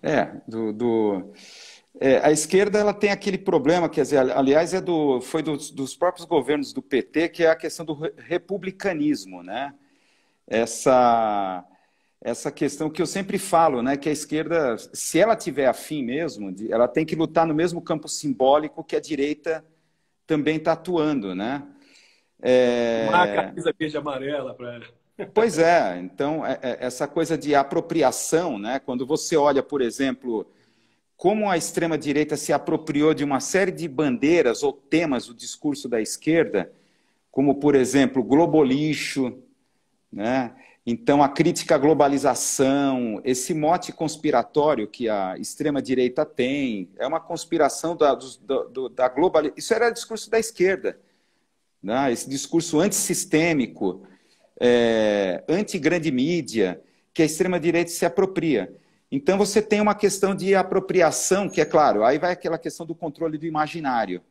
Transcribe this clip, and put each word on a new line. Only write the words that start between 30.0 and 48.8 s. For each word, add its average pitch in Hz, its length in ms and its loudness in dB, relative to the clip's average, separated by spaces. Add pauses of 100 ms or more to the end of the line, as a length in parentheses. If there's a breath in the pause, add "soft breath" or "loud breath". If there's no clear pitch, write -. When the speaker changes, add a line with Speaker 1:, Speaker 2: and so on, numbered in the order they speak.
Speaker 1:
como 208 340 0
a 175 80 2
extrema-direita 151 800 -2
se 156 160 -2
apropriou 151 640 0
de 139 80 -4
uma 143 160 0
série 185 320 0
de 160 160 -8
bandeiras 135 760 2
ou 143 100 0
temas 151 540 -2
do 120 80 -20
discurso 135 560 -8
da 117 100 0
esquerda, 113 720 0 (600 soft breath)
como, 139 240 2
por 143 180 2
exemplo, 131 500 4
globolixo, 143 1160 2 (720)
né? 117 400 -2 (320 soft breath)
Então, 139 380 2
a 139 40 4
crítica 165 460 0
à 151 60 6
globalização, 135 1400 2
esse 131 320 -2
mote 165 360 0
conspiratório 147 960 0
que 113 220 -6
a 95 300 -2
extrema-direita 127 840 -2
tem, 123 640 -4 (100)
é 123 100 -4
uma 151 120 -2
conspiração 160 800 -2
da, 143 160 4
dos, - 240 -8
do, - 320 -4
do, 131 200 -8